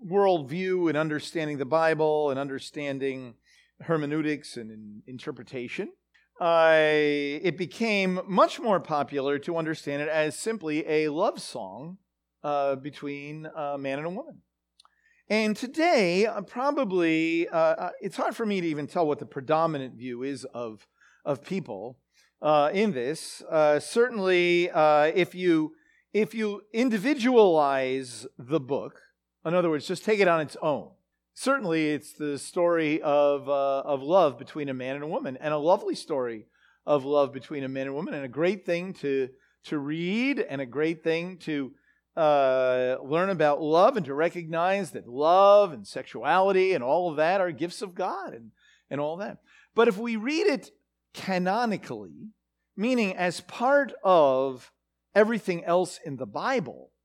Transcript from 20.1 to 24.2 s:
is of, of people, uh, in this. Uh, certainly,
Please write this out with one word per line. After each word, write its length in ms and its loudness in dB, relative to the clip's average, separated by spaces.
is 220 -8
of, 420 -12
of 180 -4
people, 540 -10
uh, 320 4
in 200 0
this. 480 -6
Uh, 400 4
certainly, 880 2